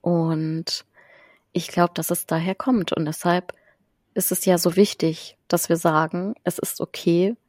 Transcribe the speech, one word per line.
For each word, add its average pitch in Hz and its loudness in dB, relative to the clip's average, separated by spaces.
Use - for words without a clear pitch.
und 165 -2
ich 170 -4
glaub, 175 2
dass 165 -4
es 170 -4
daher 175 -2
kommt. 226 0
Und 165 -2
deshalb 175 -2
ist - -2
es - -4
ja 180 6
so 170 2
wichtig, 165 0
dass - 0
wir 170 2
sagen, 165 0
es - -4
ist - -8
okay 180 0